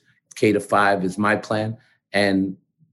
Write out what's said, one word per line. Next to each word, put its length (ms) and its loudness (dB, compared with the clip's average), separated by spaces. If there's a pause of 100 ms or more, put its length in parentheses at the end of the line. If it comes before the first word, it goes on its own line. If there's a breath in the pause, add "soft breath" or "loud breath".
(360)
K 180 2
to 60 0
five 440 2
is 140 -4
my 180 0
plan. 420 -4 (360 soft breath)
And 420 0 (380)